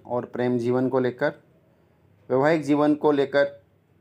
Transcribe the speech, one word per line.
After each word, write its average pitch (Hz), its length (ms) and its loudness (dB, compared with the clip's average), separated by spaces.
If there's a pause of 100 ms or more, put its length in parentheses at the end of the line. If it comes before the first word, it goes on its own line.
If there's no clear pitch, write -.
और 120 200 -6
प्रेम 123 320 -2
जीवन 123 300 0
को 131 120 0
लेकर। 127 320 -2 (960)
वैवाहिक 147 340 2
जीवन 147 340 2
को 151 160 2
लेकर 143 460 0 (420)